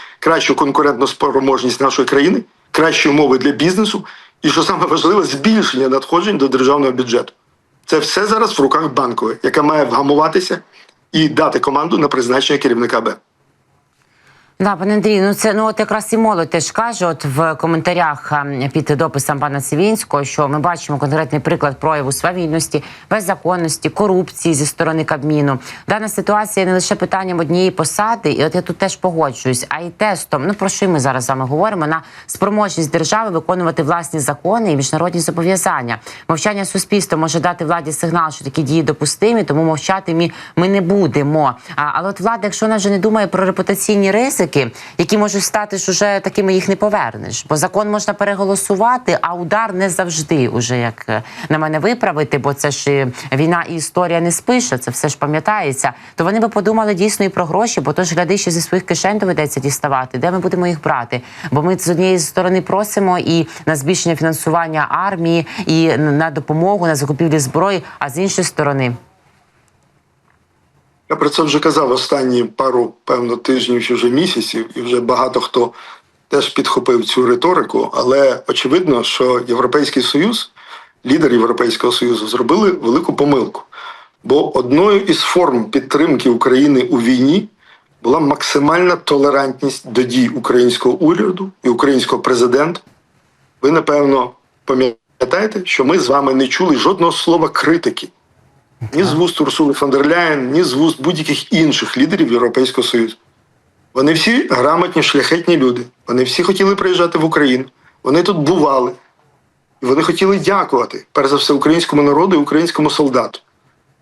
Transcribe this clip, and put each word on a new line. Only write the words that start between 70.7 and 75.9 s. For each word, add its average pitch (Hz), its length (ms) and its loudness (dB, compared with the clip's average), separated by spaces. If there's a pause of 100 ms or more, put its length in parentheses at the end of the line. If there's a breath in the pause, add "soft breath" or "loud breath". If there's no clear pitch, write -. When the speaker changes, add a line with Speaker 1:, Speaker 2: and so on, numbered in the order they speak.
Speaker 1:
Я 156 40 -2
про 147 120 0
це 165 140 0
вже 151 160 0
казав 147 320 2
останні 127 520 2
пару, 120 500 0 (100)
певно, 120 340 -2
тижнів 120 460 0
чи 123 100 -2
вже 117 160 2
місяців, 123 680 -2
і 123 60 -6
вже 120 200 0
багато 127 400 0
хто 120 320 0 (540 loud breath)